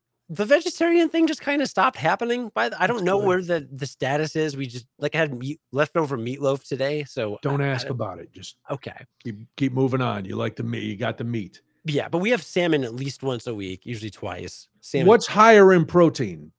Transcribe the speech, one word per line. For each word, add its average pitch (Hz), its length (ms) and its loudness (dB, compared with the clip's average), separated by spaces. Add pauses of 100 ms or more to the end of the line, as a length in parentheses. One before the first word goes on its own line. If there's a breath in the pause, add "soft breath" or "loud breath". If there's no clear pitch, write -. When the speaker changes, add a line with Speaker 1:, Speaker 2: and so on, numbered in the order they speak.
(280)
Speaker 1:
The 175 160 -4
vegetarian 330 640 2
thing 330 180 2
just 311 140 -4
kinda 285 260 -2
stopped 220 300 0
happening. 240 580 -2
By 226 140 0
the, 208 80 -8
I 175 100 2
Speaker 2:
That's 214 120 0
Speaker 1:
don't 185 60 -2
know 190 160 2
Speaker 2:
good. 208 60 0
Speaker 1:
where 185 160 2
the, 165 280 -2
the 139 160 -8
status 147 500 -2
is. 156 200 -2
We 135 100 -6
just, 120 200 -12 (120)
like, 147 160 -4
had 156 240 0
meat, 135 220 -10 (120)
leftover 143 460 0
meatloaf 135 480 -2
today, 143 380 -4
so 107 380 -6
Speaker 2:
Don't 139 180 -2
Speaker 1:
I, 143 80 -2
Speaker 2:
ask 127 180 -4
Speaker 1:
I - 40 -6
Speaker 2:
about 107 280 -8
it. 85 140 -18
Just - 240 -18 (140)
Speaker 1:
Okay. 127 260 -10 (260)
Speaker 2:
keep, 113 140 -10 (200)
keep 135 160 0
moving 131 280 0
on. 107 240 -4
You 104 120 -8
like 113 200 -4
the 117 80 -6
meat. 117 200 -6
You 107 120 -8
got 113 220 -4
the 127 60 -8
meat. 117 360 -8 (240)
Speaker 1:
Yeah, 143 240 -2
but 165 100 -2
we 202 120 0
have 226 120 0
salmon 165 400 0
at 117 140 -6
least 135 260 -8
once 127 240 -4
a 120 80 -6
week, 95 320 -8
usually 110 240 -8
twice. 92 560 -12 (140)
Salmon - 260 0
Speaker 2:
What's 226 220 8
higher 208 440 8
in 170 120 6
protein, 104 760 2